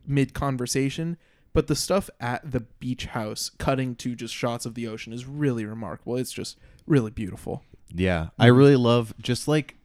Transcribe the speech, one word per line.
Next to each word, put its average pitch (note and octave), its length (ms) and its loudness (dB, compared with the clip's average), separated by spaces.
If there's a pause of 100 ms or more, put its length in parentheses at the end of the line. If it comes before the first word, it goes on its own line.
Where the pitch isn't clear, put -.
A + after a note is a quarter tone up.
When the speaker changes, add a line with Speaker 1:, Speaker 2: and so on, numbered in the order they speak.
Speaker 1:
mid-conversation, C#3 1120 -2 (360)
but D#3 140 2
the D3+ 100 0
stuff - 320 0 (120)
at B2 300 -6
the D3+ 100 -2 (200)
beach B2 260 -6
house, A2 520 -8
cutting C3 380 -2
to B2 180 -8
just A2+ 200 -10
shots A#2+ 320 -4
of A#2 80 -10
the A#2 120 -6
ocean, A2 260 -12
is B2 140 -10
really C3+ 400 0
remarkable. A2+ 500 -8
It's B2+ 160 -6
just - 240 -10 (300)
really B2 240 4
beautiful. - 540 -8 (300)
Speaker 2:
Yeah. E2+ 340 0 (100)
I A#2 100 8
Speaker 3:
Mm-hmm. B2 80 10
Speaker 2:
really C#3+ 200 8
love A#2+ 440 2
just, A#2 280 -4
like, D3 360 -2